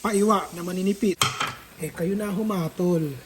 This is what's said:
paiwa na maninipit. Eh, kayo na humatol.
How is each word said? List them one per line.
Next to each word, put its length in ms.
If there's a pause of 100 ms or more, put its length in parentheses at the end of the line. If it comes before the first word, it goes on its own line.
paiwa 480
na 80
maninipit. 600 (600)
Eh, 120
kayo 280
na 120
humatol. 840 (100)